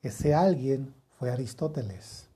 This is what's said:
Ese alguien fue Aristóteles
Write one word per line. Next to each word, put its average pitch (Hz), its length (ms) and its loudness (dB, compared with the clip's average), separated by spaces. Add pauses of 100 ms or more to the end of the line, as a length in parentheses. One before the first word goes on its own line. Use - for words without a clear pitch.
Ese 139 320 0
alguien 139 600 2 (240)
fue 123 100 -2
Aristóteles 123 1080 -6